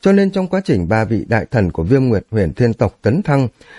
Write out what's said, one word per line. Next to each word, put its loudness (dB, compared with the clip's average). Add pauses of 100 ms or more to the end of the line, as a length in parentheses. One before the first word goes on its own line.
Cho 4
nên 2
trong -4
quá -2
trình 0
ba 0
vị -2
đại -2
thần 0
của -4
Viêm 2
Nguyệt 0
Huyền -2
Thiên 0
tộc -2
tấn 0
thăng, 0 (300)